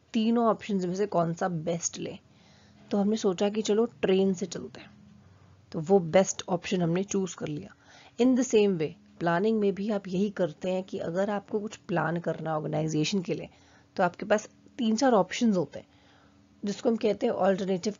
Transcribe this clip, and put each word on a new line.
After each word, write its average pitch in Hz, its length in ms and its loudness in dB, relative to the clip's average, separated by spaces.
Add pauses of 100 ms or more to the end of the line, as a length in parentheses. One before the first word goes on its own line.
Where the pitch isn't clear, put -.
(140)
तीनों 233 320 2
ऑप्शंस 196 400 0
में 180 100 -2
से 202 100 -2
कौन 170 280 0
सा 190 140 -2
बेस्ट 170 500 -4
लें, 175 220 -10 (720)
तो 202 60 0
हमने 208 200 2
सोचा 202 320 0
कि 220 120 -2
चलो 214 240 2
ट्रेन 190 480 2
से 185 120 -4
चलते - 360 -12
हैं, - 100 -20 (800)
तो - 80 -6
वो 185 200 4
बेस्ट 180 500 2
ऑप्शन 180 320 -2
हमने 170 220 0
चूज़ 190 320 -4
कर 160 120 -8
लिया। 151 280 -10 (460)
In 254 140 6
the 247 180 2
same 202 240 4
way, - 420 -6
प्लानिंग 190 400 2
में 202 140 2
भी 202 180 -4
आप 202 160 -4
यही 185 220 0
करते 185 420 -2
हैं 185 120 -2
कि 190 140 -10
अगर 185 320 -2
आपको 202 300 -4
कुछ 214 160 -8
प्लान 165 440 -2
करना 160 300 -4
है 156 60 -2
ऑर्गेनाइजेशन 156 640 -2
के 175 120 -6
लिए, 156 160 -8 (460)
तो 196 80 2
आपके 175 220 -2
पास 208 240 0 (280)
तीन 220 180 0
चार 254 180 4
ऑप्शंस 202 420 2
होते 175 240 -2
हैं, - 80 -20 (800)
जिसको 202 240 -2
हम 233 60 2
कहते 214 320 0
हैं 220 60 0
alternative 190 680 0